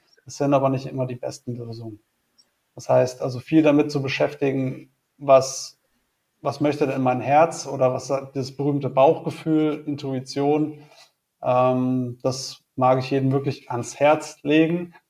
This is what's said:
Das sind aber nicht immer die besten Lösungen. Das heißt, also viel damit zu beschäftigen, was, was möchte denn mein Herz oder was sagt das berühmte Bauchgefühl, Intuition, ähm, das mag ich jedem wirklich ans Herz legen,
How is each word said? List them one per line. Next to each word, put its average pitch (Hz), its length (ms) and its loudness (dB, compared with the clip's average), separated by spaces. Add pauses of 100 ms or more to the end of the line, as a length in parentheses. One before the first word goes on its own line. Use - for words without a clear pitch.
(260)
Das 131 120 -18
sind 143 160 0
aber 135 160 4
nicht 131 160 -4
immer 131 200 -6
die 123 100 -8
besten 123 400 -10
Lösungen. 117 440 -14 (760)
Das - 140 -12
heißt, 127 320 2
also 123 180 -6
viel 156 220 2
damit 147 300 4
zu 143 100 -2
beschäftigen, 135 880 -4 (280)
was, 135 640 2 (640)
was 143 200 -4
möchte 147 260 2
denn 131 140 -2
mein 127 200 0
Herz 143 460 2
oder 131 260 0
was - 140 -8
sagt 135 280 -4
das 131 200 -6
berühmte 143 340 -2
Bauchgefühl, 156 960 2
Intuition, 139 920 -2 (640)
ähm, 127 800 0
das - 400 -6 (120)
mag 131 240 4
ich 131 120 -6
jedem 135 200 2
wirklich 139 380 -4
ans 120 300 -8
Herz 151 440 2
legen, 160 500 2 (160)